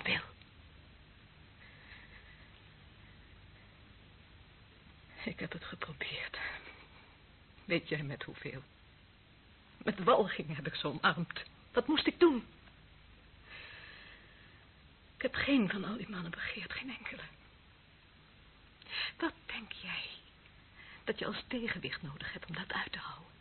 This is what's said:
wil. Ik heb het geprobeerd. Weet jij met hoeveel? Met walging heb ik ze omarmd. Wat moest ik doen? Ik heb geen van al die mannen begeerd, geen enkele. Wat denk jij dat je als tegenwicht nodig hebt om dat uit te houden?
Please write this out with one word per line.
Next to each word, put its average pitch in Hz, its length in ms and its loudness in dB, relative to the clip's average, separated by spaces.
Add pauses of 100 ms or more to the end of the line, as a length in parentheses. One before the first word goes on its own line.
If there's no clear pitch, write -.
wil. - 180 4 (4000)
Ik - 160 -2
heb - 120 -4
het - 120 -8
geprobeerd. - 760 -4 (1300)
Weet 170 240 4
jij 151 140 2
met 139 200 -4
hoeveel? - 400 -6 (1120)
Met - 260 2
walging 170 520 8
heb 139 120 -2
ik - 80 -2
ze - 120 0
omarmd. 170 560 4 (280)
Wat - 160 6
moest 302 200 8
ik - 120 2
doen? 294 260 12 (2750)
Ik - 60 -6
heb - 140 4
geen 254 340 10
van 196 140 2
al 202 140 0
die - 120 -4
mannen 175 220 -2
begeerd, - 420 -2
geen 262 160 -4
enkele. - 340 -6 (1900)
Wat 330 160 4 (120)
denk 226 260 -6
jij 175 320 -4 (1000)
dat - 160 2
je 214 60 0
als - 220 -2
tegenwicht 202 540 0
nodig 143 320 -6
hebt - 120 -8
om 165 100 -6
dat 180 180 -2
uit - 180 0
te - 80 -6
houden? - 420 -10